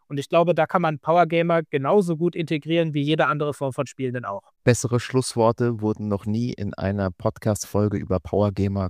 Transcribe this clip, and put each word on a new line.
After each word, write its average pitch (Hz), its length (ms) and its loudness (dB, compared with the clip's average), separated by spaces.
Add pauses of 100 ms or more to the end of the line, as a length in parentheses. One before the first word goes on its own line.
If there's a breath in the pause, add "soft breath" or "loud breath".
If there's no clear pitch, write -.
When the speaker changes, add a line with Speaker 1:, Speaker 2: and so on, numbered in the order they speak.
Speaker 1:
Und 143 100 -6
ich 139 100 -6
glaube, 170 280 4
da 156 100 2
kann 180 160 0
man 156 180 0
Power 170 280 4
Gamer 165 420 2
genauso 165 480 2
gut 170 180 0
integrieren 160 600 -2
wie 147 80 0
jede 156 240 2
andere 147 260 -2
Form 135 200 -6
von 143 120 -4
Spielenden 127 400 -6
auch. 98 160 -8 (220 soft breath)
Speaker 2:
Bessere 117 360 2
Schlussworte 120 800 0
wurden 107 260 -2
noch 101 180 -2
nie 117 260 -2
in 98 220 -6
einer 98 380 -2
Podcast-Folge 104 840 -2
über 92 220 -2
Power 101 320 0
Gamer 98 380 -2